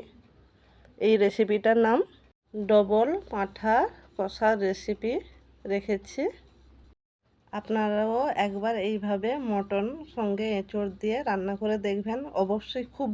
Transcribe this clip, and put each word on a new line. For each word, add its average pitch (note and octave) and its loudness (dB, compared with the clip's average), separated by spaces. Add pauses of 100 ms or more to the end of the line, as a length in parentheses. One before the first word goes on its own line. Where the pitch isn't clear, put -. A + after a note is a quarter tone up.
(1000)
এই A3 4
রেসিপিটার G#3+ 4
নাম A3+ 4 (560)
ডবল G#3+ 4 (220)
পাঁঠা G#3+ 0 (400)
কষার G#3+ 0 (120)
রেসিপি G3+ -4 (520)
রেখেছি। G3+ -4 (1300)
আপনারাও G#3+ 0 (180)
একবার G3+ 0 (140)
এইভাবে G#3 -2 (200)
মটন G3+ 0 (280)
সঙ্গে G#3 -2 (120)
এঁচোড় G3+ -4
দিয়ে A3 -2 (100)
রান্না G3 -2
করে G#3+ -2 (100)
দেখবেন, G#3 -2 (220)
অবশ্যই G#3+ -2
খুব C#4 -4